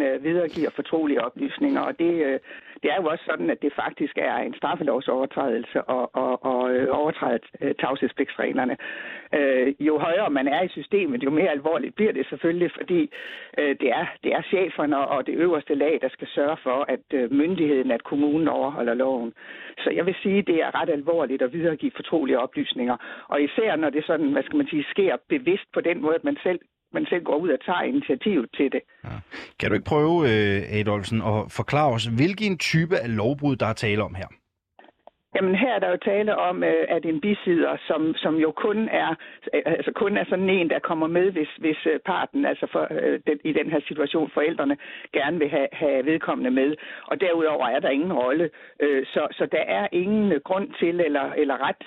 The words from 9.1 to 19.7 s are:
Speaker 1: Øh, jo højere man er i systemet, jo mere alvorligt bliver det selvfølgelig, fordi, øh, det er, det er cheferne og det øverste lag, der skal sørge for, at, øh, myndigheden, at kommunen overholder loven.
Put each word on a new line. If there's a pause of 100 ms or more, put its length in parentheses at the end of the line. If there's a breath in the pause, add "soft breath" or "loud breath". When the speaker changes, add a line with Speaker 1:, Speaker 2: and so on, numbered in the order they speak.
Speaker 1:
Øh, (120)
jo
højere
man
er
i
systemet,
jo
mere
alvorligt
bliver
det
selvfølgelig,
fordi, (580 loud breath)
øh,
det (100)
er, (180)
det
er (100)
cheferne (160)
og
det
øverste
lag,
der
skal
sørge
for, (140)
at, (140)
øh,
myndigheden,
at
kommunen
overholder
loven. (520 loud breath)